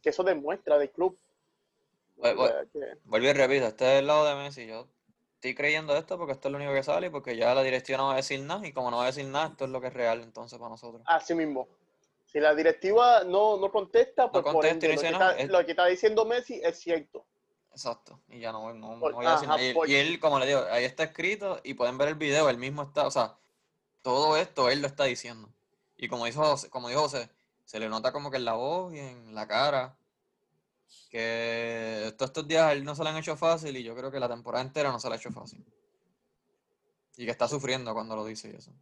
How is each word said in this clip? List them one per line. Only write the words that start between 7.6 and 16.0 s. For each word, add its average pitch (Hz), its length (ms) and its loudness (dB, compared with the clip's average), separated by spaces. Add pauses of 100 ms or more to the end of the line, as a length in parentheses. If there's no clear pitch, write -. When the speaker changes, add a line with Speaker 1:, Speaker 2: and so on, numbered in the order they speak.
Speaker 2:
directiva 131 360 -2
no 135 80 2
va 135 60 2
a 131 40 2
decir 135 240 -4
nada, 180 260 -8
y - 60 -12
como 127 180 -2
no 120 60 -2
va 123 60 0
a 127 40 2
decir 135 180 -4
nada, 143 240 -2
esto 139 160 -8
es 131 60 -8
lo 131 100 -6
que 127 60 -8
es 123 60 -8
real 117 280 0
entonces 117 380 -18
para 117 100 -14
nosotros. 117 360 -18
Speaker 1:
Así 165 280 2
mismo. 147 340 -2 (580)
Si - 140 -4
la 151 160 6
directiva 196 680 6
no, 202 340 2
no 190 140 -2
contesta, 233 600 2
Speaker 2:
No 180 80 4
Speaker 1:
pues 143 40 -6
por 156 200 4
Speaker 2:
contesta 165 200 2
y 156 40 6
Speaker 1:
ende, - 0 -
Speaker 2:
no 156 60 4
Speaker 1:
lo 147 80 0
Speaker 2:
dice - 20 0
Speaker 1:
que 165 60 0
Speaker 2:
nada, 185 220 4
Speaker 1:
está, - 40 -2
Speaker 2:
es 139 140 -2
Speaker 1:
lo 180 140 6
que 170 60 -6
está 180 140 4
diciendo 214 400 4